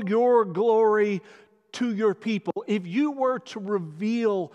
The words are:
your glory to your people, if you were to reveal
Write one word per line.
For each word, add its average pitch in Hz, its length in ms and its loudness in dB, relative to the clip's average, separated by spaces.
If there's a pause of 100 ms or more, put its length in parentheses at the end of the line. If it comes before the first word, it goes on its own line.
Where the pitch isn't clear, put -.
your 233 400 4
glory 208 800 2 (480)
to 240 240 -4
your 208 180 2
people, 208 540 -4
if 208 180 -2
you 269 260 -2
were 262 280 -2
to - 200 -14
reveal 196 960 -2